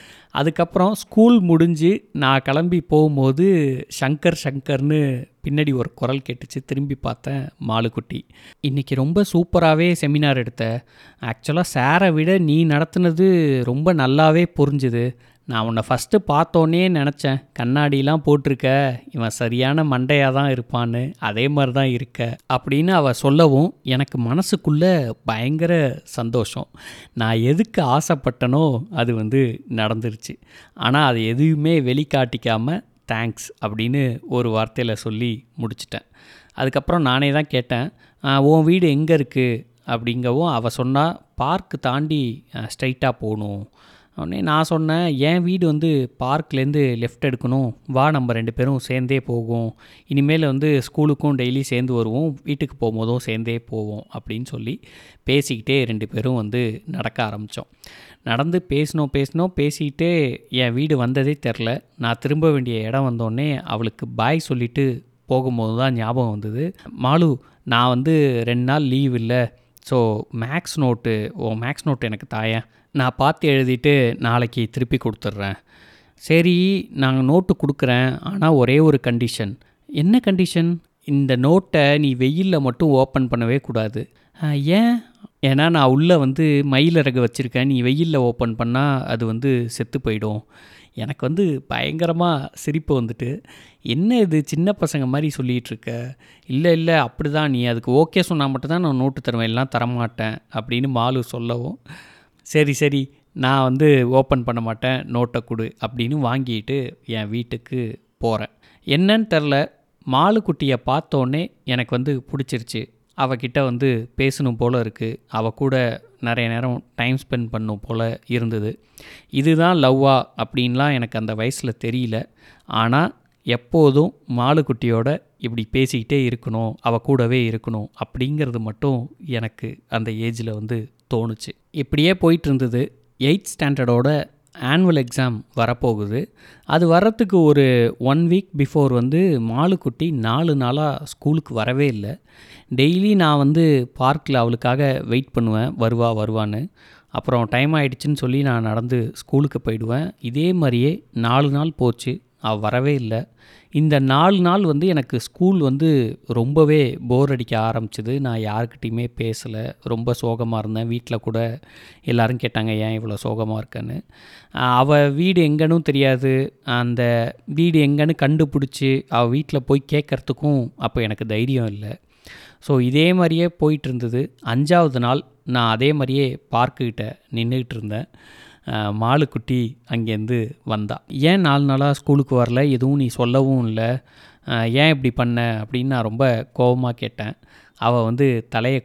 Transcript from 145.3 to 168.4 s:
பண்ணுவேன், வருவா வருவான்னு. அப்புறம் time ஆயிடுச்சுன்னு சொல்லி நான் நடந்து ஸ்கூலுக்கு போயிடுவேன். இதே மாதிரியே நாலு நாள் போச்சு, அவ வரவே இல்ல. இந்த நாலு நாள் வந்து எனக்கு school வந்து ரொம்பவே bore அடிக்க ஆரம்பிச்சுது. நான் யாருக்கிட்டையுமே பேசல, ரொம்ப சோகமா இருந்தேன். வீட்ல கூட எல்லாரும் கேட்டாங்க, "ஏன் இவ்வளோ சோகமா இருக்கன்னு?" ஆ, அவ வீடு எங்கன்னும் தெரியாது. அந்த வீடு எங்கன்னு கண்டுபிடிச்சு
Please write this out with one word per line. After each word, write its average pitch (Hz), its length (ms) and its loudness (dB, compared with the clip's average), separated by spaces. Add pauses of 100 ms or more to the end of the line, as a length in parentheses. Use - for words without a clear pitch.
பண்ணுவேன், 117 480 0
வருவா 117 260 0
வருவான்னு. 110 640 -2 (380)
அப்புறம் 123 420 -2
time 139 240 2
ஆயிடுச்சுன்னு 143 400 0
சொல்லி 131 280 -2
நான் 123 200 0
நடந்து 117 520 -2
ஸ்கூலுக்கு 139 520 -2
போயிடுவேன். 117 540 -4
இதே 147 340 -2
மாதிரியே 147 600 0
நாலு 123 360 2
நாள் 147 260 -2
போச்சு, 123 460 -2 (160)
அவ 110 180 -4
வரவே 123 380 0
இல்ல. 117 340 -4 (440)
இந்த 147 280 2
நாலு 151 400 4
நாள் 180 240 2
வந்து 160 240 0
எனக்கு 147 320 -2
school 185 400 0
வந்து 139 680 2
ரொம்பவே 143 720 2 (100)
bore 131 240 2
அடிக்க 120 280 -2
ஆரம்பிச்சுது. 113 600 -4
நான் 123 200 -2
யாருக்கிட்டையுமே 113 680 -4 (100)
பேசல, 113 640 -6
ரொம்ப 120 400 -2
சோகமா 117 360 -2
இருந்தேன். 110 300 -4
வீட்ல 120 300 -6
கூட 113 420 -4 (440)
எல்லாரும் 120 340 0
கேட்டாங்க, 113 300 -4
"ஏன் 110 340 -2
இவ்வளோ 110 220 -6
சோகமா 110 340 -4
இருக்கன்னு?" 120 440 -10 (540)
ஆ, 123 220 2
அவ 143 320 4
வீடு 175 320 2
எங்கன்னும் 160 400 2
தெரியாது. 135 840 0
அந்த 120 720 0 (100)
வீடு 160 340 2
எங்கன்னு 147 320 2 (100)
கண்டுபிடிச்சு 139 880 0